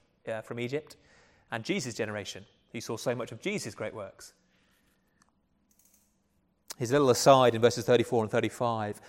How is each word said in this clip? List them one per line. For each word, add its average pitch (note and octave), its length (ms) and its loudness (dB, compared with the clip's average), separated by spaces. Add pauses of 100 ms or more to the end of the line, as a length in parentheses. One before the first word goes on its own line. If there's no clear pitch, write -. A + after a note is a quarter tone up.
(280)
uh, A2 140 -8
from A#2+ 180 -12
Egypt, B2+ 360 -8 (560)
and A#2 120 -8
Jesus' B2+ 320 -6
generation, G#2 500 -8 (260)
who A#2+ 100 -10
saw A#2 160 -10
so B2 180 -4
much A#2+ 160 -10
of A#2+ 100 -16
Jesus' F3+ 320 -6
great G#2+ 200 -10
works. G2 400 -16 (2500)
His A#2 140 -4
little C#3 180 4
aside B2+ 460 8
in A2 60 -2
verses A#2 240 2
thirty-four A#2+ 380 2
and G#2+ 80 -6
thirty-five A2 760 -4